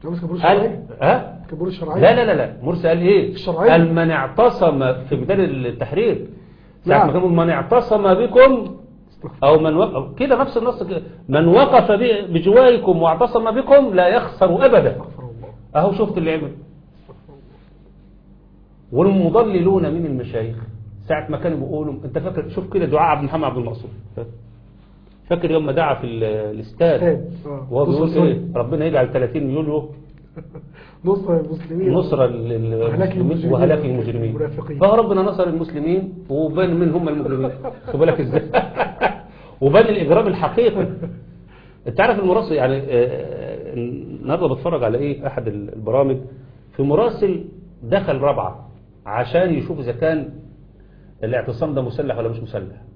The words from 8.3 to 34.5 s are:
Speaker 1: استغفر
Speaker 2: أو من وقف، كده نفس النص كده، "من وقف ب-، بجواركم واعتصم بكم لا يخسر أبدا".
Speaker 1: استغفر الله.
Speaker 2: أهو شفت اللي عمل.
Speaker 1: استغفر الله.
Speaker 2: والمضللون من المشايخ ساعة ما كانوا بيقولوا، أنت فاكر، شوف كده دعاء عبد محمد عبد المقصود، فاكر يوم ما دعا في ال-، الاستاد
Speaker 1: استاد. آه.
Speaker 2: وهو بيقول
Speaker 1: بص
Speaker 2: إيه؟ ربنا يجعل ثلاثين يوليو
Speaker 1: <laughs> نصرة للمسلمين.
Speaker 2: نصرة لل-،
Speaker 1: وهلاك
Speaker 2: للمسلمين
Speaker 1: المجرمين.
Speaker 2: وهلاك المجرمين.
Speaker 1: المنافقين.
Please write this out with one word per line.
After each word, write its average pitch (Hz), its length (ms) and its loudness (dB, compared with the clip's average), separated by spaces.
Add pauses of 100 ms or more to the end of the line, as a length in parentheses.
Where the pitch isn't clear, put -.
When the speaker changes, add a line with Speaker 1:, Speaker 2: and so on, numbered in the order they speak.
Speaker 1:
استغفر - 380 -2
Speaker 2:
أو 156 120 8
من 156 160 2
وقف، 165 400 -2
كده 262 260 2
نفس 269 160 -2
النص 226 260 -2
كده، 175 180 -6 (280)
"من 156 180 4
وقف 214 440 6
ب-، 202 420 0
بجواركم 190 680 6
واعتصم 220 500 2
بكم 262 420 4
لا 180 140 4
يخسر 196 580 2
أبدا". 185 260 6
Speaker 1:
استغفر - 320 -12
الله. - 260 -16 (260)
Speaker 2:
أهو 180 160 2
شفت 196 260 -2
اللي 160 160 -2
عمل. 147 180 -6 (500)
Speaker 1:
استغفر - 320 -20 (1600)
الله. 123 60 0
Speaker 2:
والمضللون 185 920 2
من 170 120 -4
المشايخ 117 500 -6 (520)
ساعة 151 220 -4
ما 147 80 -4
كانوا 165 200 -4
بيقولوا، 147 360 -6 (120)
أنت 131 120 -8
فاكر، 156 320 -6
شوف - 240 -8
كده 175 120 0
دعاء 151 320 2
عبد 143 60 -6
محمد 156 200 -4
عبد 127 140 -4
المقصود، 117 320 -8 (1400)
فاكر 170 220 0
يوم 160 140 0
ما 139 60 -4
دعا 147 220 0
في 127 140 -6
ال-، 113 160 -6
الاستاد 110 800 -2
Speaker 1:
استاد. 160 300 -2 (120)
آه. 139 260 -10
Speaker 2:
وهو 143 140 2
بيقول 156 220 0
Speaker 1:
بص 170 100 -2
Speaker 2:
إيه؟ 160 240 2 (140)
ربنا 151 300 -2
يجعل 135 280 0
ثلاثين 135 360 -2
يوليو 151 400 -4 (540)
Speaker 1:
<laughs> - 640 -18
نصرة 185 360 0
للمسلمين. 160 520 -4
Speaker 2:
نصرة 151 320 2
لل-، 113 480 -4 (100)
Speaker 1:
وهلاك 117 320 0
Speaker 2:
للمسلمين - 160 0
Speaker 1:
المجرمين. - 220 0
Speaker 2:
وهلاك - 320 2
المجرمين. 113 500 -4
Speaker 1:
المنافقين. 147 440 -8